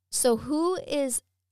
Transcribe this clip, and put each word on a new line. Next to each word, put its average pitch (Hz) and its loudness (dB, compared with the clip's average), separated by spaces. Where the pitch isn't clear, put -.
So 240 2
who 311 0
is 277 -2